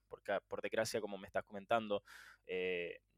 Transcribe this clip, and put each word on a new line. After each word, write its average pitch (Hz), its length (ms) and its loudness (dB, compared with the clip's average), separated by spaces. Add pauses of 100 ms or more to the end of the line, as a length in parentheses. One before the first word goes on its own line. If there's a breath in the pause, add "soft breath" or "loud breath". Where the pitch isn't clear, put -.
porque, - 380 -2
por 101 160 -4
desgracia, 110 380 2
como 101 180 -4
me 95 80 -10
estás 95 180 -2
comentando, 104 600 2 (420 loud breath)
eh, 92 540 0 (160)